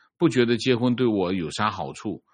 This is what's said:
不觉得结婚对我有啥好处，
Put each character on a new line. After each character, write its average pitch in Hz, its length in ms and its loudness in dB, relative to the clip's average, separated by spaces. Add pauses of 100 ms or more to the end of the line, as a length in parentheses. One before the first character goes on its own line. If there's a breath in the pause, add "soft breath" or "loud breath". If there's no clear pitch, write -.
(160 soft breath)
不 170 120 4
觉 123 160 4
得 117 120 2
结 123 200 0
婚 123 180 2
对 123 120 0
我 95 260 2
有 87 180 -4
啥 107 200 -2
好 78 220 -8
处， 90 300 -10 (120)